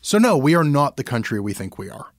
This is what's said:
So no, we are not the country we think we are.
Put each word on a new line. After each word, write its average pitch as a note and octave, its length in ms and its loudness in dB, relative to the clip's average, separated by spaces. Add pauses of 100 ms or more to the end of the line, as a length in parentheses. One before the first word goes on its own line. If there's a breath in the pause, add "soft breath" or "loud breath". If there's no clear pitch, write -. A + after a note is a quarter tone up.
So - 180 0
no, A3 180 4
we D3 180 4
are E3+ 80 4
not C#3+ 340 0
the C3 60 -8
country A2+ 380 -4
we G2+ 120 -6
think F#2+ 260 -10
we G2 120 -12
are. - 280 -18